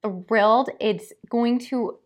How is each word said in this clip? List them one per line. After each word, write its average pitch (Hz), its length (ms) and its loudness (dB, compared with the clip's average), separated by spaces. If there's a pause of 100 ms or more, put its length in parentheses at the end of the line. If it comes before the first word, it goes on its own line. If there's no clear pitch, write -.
thrilled. 220 640 2 (100)
It's - 360 -4 (160)
going 233 280 0 (120)
to 240 360 -4